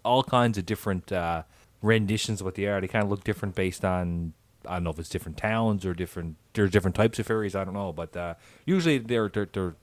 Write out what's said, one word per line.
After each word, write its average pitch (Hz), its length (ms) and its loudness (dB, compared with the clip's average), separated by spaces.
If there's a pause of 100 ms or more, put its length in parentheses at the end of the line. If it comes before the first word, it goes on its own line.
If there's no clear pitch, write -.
all 127 200 4
kinds 120 340 4
of 90 80 -2
different, 98 460 -2
uh, 85 300 0 (400)
renditions 107 580 2
of 98 40 -6
what 92 120 -4
they 98 100 0
are. 101 140 0
They 95 80 -2
kinda 104 180 2
look 98 180 -2
different 101 320 -4
based 95 280 -2
on 87 480 0 (340)
I 90 80 -8
don't 87 100 -2
know 85 60 -2
if 78 80 -6
it's 82 100 -10
different 85 300 -6
towns 110 480 0
or 90 80 -2
different, 82 420 -6 (180)
there's 101 160 4
different 92 260 4
types 110 220 4
of 110 80 -2
fairies, 107 280 -2
I 98 100 -2
don't 92 100 -8
know. 98 180 -4
But, 82 240 -8
uh, 87 180 -6 (300)
usually 165 340 2
they're, 113 300 0
they're, 101 240 -2
they're 92 300 -2